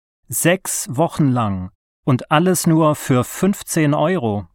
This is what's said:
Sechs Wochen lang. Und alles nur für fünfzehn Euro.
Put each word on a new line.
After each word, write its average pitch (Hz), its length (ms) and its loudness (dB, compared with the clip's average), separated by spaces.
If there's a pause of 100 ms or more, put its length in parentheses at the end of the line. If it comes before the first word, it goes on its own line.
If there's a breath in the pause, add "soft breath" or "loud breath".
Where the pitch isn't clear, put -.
(280)
Sechs - 640 -2
Wochen 151 380 0
lang. 104 420 -2 (340)
Und 127 260 0
alles 175 360 2
nur 160 300 4
für 127 280 0
fünfzehn 160 720 -2
Euro. 139 600 0